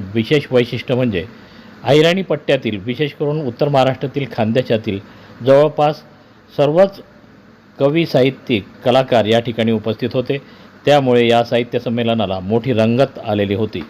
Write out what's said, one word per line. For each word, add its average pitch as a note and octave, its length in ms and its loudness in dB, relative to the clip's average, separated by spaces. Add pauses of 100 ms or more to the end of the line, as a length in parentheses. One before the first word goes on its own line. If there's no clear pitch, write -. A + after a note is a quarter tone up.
(140)
विशेष B2+ 380 0
वैशिष्ट्य B2 440 0
म्हणजे A2 300 -2 (580)
अहिराणी D#3 380 4
पट्ट्यातील, B2+ 640 -2
विशेष B2+ 280 -4
करून D3 360 -4
उत्तर C#3+ 220 -2
महाराष्ट्रातील C3+ 560 0 (120)
खानदेशातील A2 640 -2 (460)
जवळपास D3 500 2 (640)
सर्वच D#3+ 420 2 (800)
कवी, D3+ 260 2
साहित्यिक, C3 600 0 (200)
कलाकार B2+ 400 2
या A2+ 140 2
ठिकाणी A2+ 320 -2
उपस्थित A2 420 -4
होते. C3+ 280 -4 (440)
त्यामुळे B2+ 420 4
या A#2 160 4
साहित्य A#2+ 360 -2
संमेलनाला A2+ 600 -2
मोठी A#2 340 -2
रंगत A#2 540 0
आलेली G2+ 280 0
होती. F#2+ 340 -6